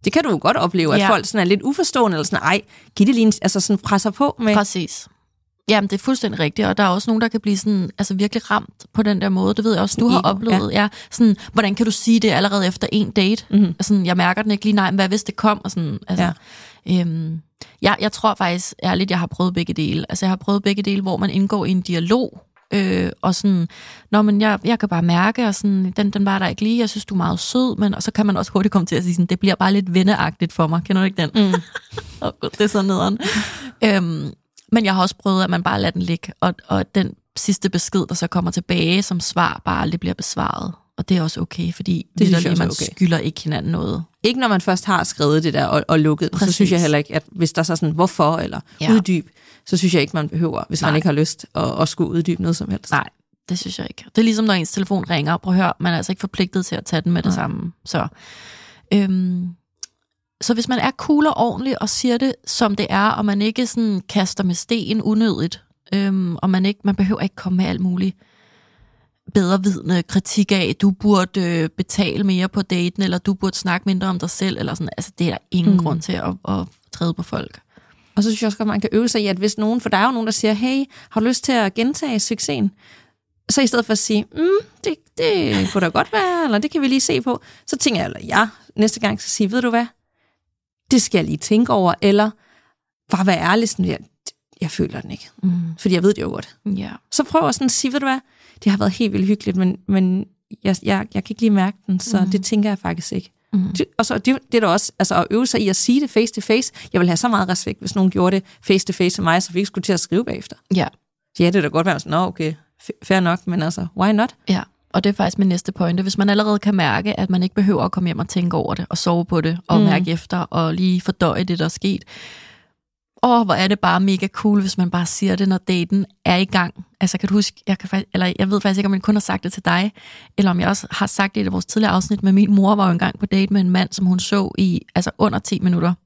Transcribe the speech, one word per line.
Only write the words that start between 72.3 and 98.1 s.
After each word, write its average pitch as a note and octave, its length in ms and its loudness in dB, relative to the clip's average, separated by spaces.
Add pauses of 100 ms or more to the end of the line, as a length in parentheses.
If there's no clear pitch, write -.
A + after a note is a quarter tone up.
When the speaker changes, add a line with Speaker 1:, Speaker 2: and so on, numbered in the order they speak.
Speaker 2:
på G3+ 120 -2
daten," F3+ 420 -2
eller, F3+ 140 0
"Du G3 160 -2
burde F#3+ 220 -2
snakke F3+ 300 -4
mindre F#3+ 220 0
om F3+ 120 -2
dig F3+ 100 -4
selv," - 300 -4
eller - 140 -4
sådan. E3+ 240 -6
Altså, - 220 -10
det F3 80 0
er - 40 0
der - 60 -4 (140)
ingen F3+ 220 4
Speaker 1:
Mm. F3+ 100 4
Speaker 2:
grund D#3+ 180 -2
til F#3 120 -6
at, - 200 -4 (140)
at F#2+ 180 -4 (260)
træde E3+ 220 -4
på F3 100 -8
folk. - 360 -8 (560)
Speaker 1:
Og G#3 80 2
så A3 60 0
synes G#3+ 120 -2
jeg A3+ 60 0
også G#3 100 -4
godt, G#3+ 100 -2
man G#3 140 -2
kan G#3 120 -2
øve A3+ 140 2
sig A3+ 140 0
i, G#3 60 0
at F#3+ 100 -2
hvis G3+ 200 -2
nogen, A3 240 0
for A3 80 -4
der G3+ 80 2
er G3+ 80 4
jo C4 60 2
nogen, A3+ 160 -2
der A3+ 40 -2
siger, G#3+ 220 0
"Hey, B3+ 320 -2 (240)
har A3 120 -2
du A3 60 2
lyst B3+ 160 0
til - 80 0
at G#3+ 220 2
gentage B3 460 -2
succesen?" G3+ 520 -2 (800)
Så - 120 2
i C4 60 4
stedet A#3 180 0
for - 60 -4
at G#3+ 60 0
sige, G#3+ 280 -2 (120)
"Mm, F#4 280 0 (180)
det, F4 120 -4 (220)
det G3 540 0
kunne G3 100 0
da F3 60 0
godt - 260 -2
være," F4+ 320 0
eller, A3+ 120 2
"Det A3+ 140 -2
kan D#4 100 -2
vi C#4 60 2
lige C4 140 2
se - 200 0
på," A#3+ 200 -4 (260)
så C#4 100 -6
tænker A3+ 240 0
jeg, - 40 -2
eller - 220 -10
jeg A3 200 2 (280)
næste A3 240 2
gang G#3 220 -2
skal - 80 -12
sige, G3 220 0
"Ved B3 100 0
du B3 80 0
hvad? A#3 160 0 (1080)
Det B3 100 6
skal - 160 0
jeg D#3+ 80 2
lige D3+ 120 -4
tænke A3+ 360 2
over," F#3 280 2
eller G3+ 280 4 (800)
bare F#3+ 140 0
være F#3 140 2
ærlig, G#3 300 2
sådan, - 160 -2
"Jeg, E3+ 120 -2 (640)
jeg D#3+ 100 -4
føler - 300 -4
den - 100 -14
ikke." - 180 -16 (140)
Speaker 2:
Mm. F#3 80 2 (280)
Speaker 1:
Fordi F#3 160 2
jeg E3+ 80 2
ved G3+ 100 6
det - 80 -4
jo - 80 -4
godt. - 260 -10 (100)
Speaker 2:
Ja. G3+ 260 -4 (200)
Speaker 1:
Så - 120 0
prøv D#4 240 0
at C4 80 2
sådan C4 140 2
sige, B3+ 240 -2
"Ved C#4+ 60 0
du C#4 60 -4
hvad? C4 140 0 (440)